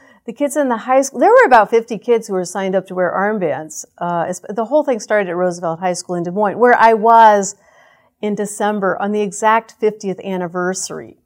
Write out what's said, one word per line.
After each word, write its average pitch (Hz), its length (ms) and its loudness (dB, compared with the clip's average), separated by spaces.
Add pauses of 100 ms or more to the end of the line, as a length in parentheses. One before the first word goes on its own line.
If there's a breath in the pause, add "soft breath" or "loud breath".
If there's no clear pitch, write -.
(260 soft breath)
the 226 80 -14
kids 285 200 -4
in 285 140 -2
the 233 80 -2
high 254 240 0
school. 269 200 -6
There 359 100 4
were 494 160 8
about 226 240 6
fifty 226 260 0
kids 226 320 -2
who 196 60 -4
were 185 100 -2
signed 190 300 -4
up 185 140 -2
to 185 60 -14
wear 180 160 0
armbands. 175 760 -4 (100)
Uh, 175 320 -4
es-, 180 220 -10
the 220 160 -6
whole 285 180 0
thing 247 160 -2
started 208 300 -2
at 170 60 -6
Roosevelt 175 440 -4
High 185 140 -2
School 175 200 -8
in 175 100 -4
Des 175 60 -6
Moines, 196 280 -2
where 240 200 4
I 226 140 6
was 220 640 4 (680 soft breath)
in 208 120 -4
December 202 680 -2
on 202 120 -4
the 214 80 -2
exact 220 580 -2
fiftieth 208 460 -4
anniversary 180 1000 -6